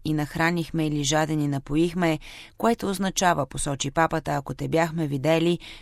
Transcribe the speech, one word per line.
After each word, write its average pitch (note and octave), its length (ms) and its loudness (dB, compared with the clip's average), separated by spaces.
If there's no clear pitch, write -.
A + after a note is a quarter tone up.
и D#3 80 0
нахранихме D#3+ 760 0
или D3 180 -2
жаден D#3 360 2
и D3 80 0
напоихме?“, D#3+ 720 0
което A3+ 300 2
означава, F3+ 580 0
посочи C#3 440 -4
папата, D#3+ 400 0
„ако C#3 240 -4
те C3+ 140 -4
бяхме D#3+ 380 2
видели, D#3+ 520 2